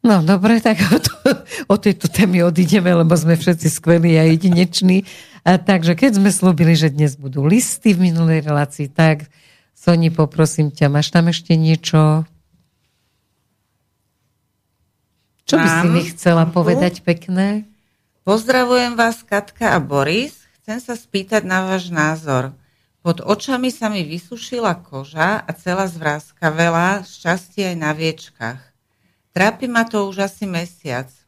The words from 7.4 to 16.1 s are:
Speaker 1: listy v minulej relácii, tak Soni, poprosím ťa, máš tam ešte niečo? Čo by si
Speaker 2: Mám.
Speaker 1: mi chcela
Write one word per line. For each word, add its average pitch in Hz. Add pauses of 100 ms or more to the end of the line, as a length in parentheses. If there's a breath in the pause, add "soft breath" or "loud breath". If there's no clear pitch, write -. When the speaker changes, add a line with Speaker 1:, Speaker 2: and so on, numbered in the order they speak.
Speaker 1:
listy 208
v 180
minulej 160
relácii, 147
tak 156 (440 soft breath)
Soni, 165
poprosím 156
ťa, 143
máš 147
tam 170
ešte 170
niečo? 160 (3250)
Čo -
by 165
si 165
Speaker 2:
Mám. 175
Speaker 1:
mi 170
chcela 170